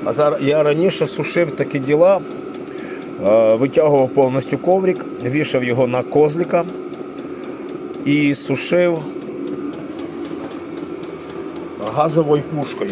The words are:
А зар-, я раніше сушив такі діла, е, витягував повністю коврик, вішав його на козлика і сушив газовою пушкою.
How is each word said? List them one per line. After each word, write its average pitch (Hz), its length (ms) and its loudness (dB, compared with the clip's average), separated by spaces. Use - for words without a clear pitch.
А 104 80 0
зар-, 143 280 4
я 143 220 4
раніше 156 440 2
сушив 160 440 0
такі 139 280 -2
діла, 160 420 4
е, 110 300 6
витягував 139 560 4
повністю 135 480 2
коврик, 180 460 2
вішав 131 400 0
його 123 220 2
на 123 160 0
козлика 151 640 2
і 143 300 2
сушив 170 680 2
газовою 151 480 2
пушкою. 135 500 -6